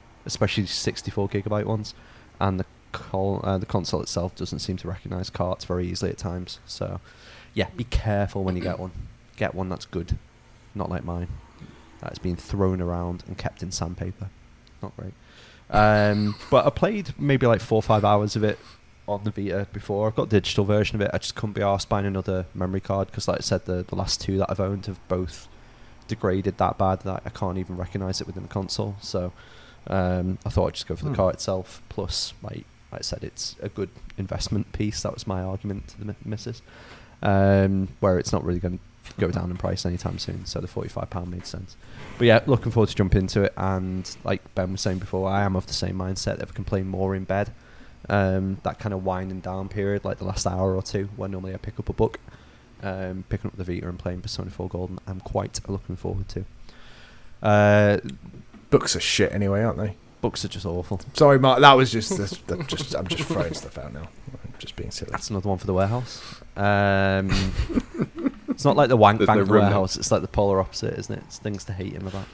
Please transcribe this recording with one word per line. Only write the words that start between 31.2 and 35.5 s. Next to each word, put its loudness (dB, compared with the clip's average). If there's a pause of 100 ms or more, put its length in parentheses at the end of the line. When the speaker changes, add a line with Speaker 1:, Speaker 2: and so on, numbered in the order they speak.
Speaker 1:
itself. -6
Plus, -6 (100)
like, -12 (280)
like -10
I -16
said, -8
it's -10
a -6
good -6 (280)
investment -4
piece. -4
That -4
was -12
my -2
argument -6